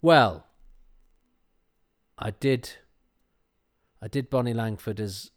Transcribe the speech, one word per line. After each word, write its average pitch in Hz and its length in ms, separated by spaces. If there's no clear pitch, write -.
well, 131 440
I 107 140
did, 131 400
I 107 60
did 131 220
Bonnie 120 240
Langford 110 460
as 95 380